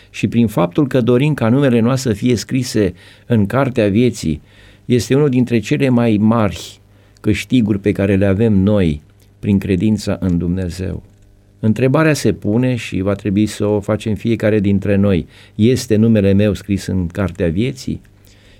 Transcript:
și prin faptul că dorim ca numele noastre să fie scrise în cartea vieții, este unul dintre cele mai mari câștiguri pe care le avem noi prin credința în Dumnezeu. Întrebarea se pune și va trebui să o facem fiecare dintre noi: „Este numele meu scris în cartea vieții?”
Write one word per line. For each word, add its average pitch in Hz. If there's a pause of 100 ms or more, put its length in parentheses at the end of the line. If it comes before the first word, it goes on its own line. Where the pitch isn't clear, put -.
și -
prin -
faptul 151
că 131
dorim 123
ca 120
numele 127
noastre 127
să 101
fie 120
scrise 123 (320)
în 110
cartea 120
vieții, 95 (440)
este 123
unul 147
dintre 120
cele 139
mai 120
mari 107 (400)
câștiguri 107
pe 104
care 98
le 98
avem 104
noi 95 (380)
prin 101
credința 98
în 90
Dumnezeu. 87 (560)
Întrebarea 131
se 110
pune 123
și 95
va 98
trebui 104
să 104
o 104
facem 104
fiecare 107
dintre 101
noi: 98 (280)
„Este 113
numele 104
meu 101
scris 95
în 92
cartea 90
vieții?” 117 (580)